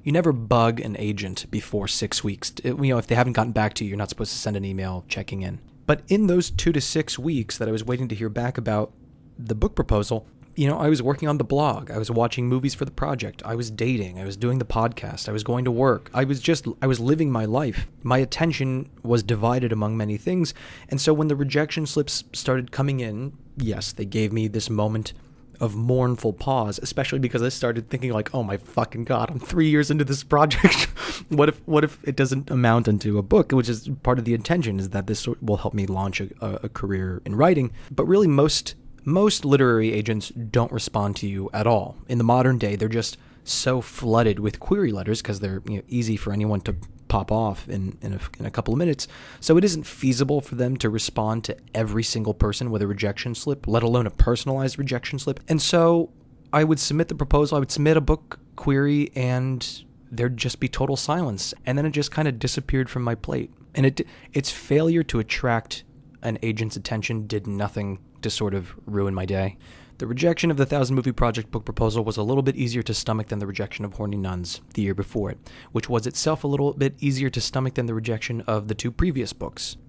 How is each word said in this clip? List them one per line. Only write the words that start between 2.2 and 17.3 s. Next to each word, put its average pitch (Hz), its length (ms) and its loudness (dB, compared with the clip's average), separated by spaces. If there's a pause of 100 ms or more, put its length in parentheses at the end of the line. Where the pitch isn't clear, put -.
weeks. 101 300 -6 (100)
It, 123 160 -2
you 135 140 2
know, 120 60 2
if 113 100 -4
they 117 80 2
haven't 123 160 4
gotten 113 180 0
back 107 240 0
to 113 100 -4
you, 101 40 -4
you're 101 100 -4
not 101 120 -4
supposed - 200 -6
to - 80 -6
send 104 180 -4
an 98 80 -4
email 95 440 -6
checking 98 340 -8
in. - 160 -6 (260)
But 147 220 2
in 202 220 4
those 175 200 4
two - 220 0
to 147 100 2
six - 380 -2
weeks 131 400 -4
that 110 100 -2
I 110 40 0
was 110 100 -2
waiting 123 240 -2
to 113 80 -6
hear 110 140 -4
back 120 280 -4
about 107 360 -2 (440)
the 110 200 -4
book 202 180 0
proposal, 110 540 0 (260)
you 139 140 2
know, 147 100 0
I 151 100 2
was 147 140 4
working 139 260 0
on 147 100 0
the 131 60 0
blog, 135 460 0
I 107 80 -4
was 110 100 -4
watching 120 380 2
movies 127 280 0
for - 100 -4
the 135 80 -8
project, 131 520 -4
I 113 120 -4
was 117 140 -6
dating, 107 500 -2
I 92 40 -8
was 98 120 -8
doing 123 220 0
the 123 60 -2
podcast, - 640 -2
I 107 40 -6
was 107 100 -4
going 120 220 -2
to 123 80 0
work, 120 420 2
I 123 80 2
was 135 180 0
just, 151 260 0 (140)
I 139 60 0
was 127 140 2
living 143 320 2